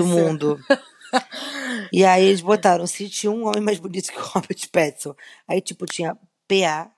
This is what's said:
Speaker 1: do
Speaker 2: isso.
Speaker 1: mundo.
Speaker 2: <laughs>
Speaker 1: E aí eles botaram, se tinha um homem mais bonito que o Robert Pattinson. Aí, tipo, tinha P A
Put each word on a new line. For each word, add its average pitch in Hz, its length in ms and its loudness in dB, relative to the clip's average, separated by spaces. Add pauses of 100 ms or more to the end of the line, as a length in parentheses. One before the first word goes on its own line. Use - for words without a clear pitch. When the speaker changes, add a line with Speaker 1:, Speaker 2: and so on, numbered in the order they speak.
Speaker 1:
do 175 40 2
Speaker 2:
isso. 175 80 2
Speaker 1:
mundo. 151 540 0
Speaker 2:
<laughs> - 220 0 (1000)
Speaker 1:
E 190 120 6
aí 185 200 6
eles 190 160 4
botaram, 180 460 2
se 202 220 -8
tinha 208 240 -4
um 226 140 -4
homem 208 140 0
mais 208 200 0
bonito 185 320 -8
que - 60 -12
o - 40 -8
Robert - 480 -4
Pattinson. 147 440 0 (320)
Aí, 190 140 0
tipo, 180 260 -12
tinha 170 300 -6 (300)
P 190 180 4
A 160 340 -2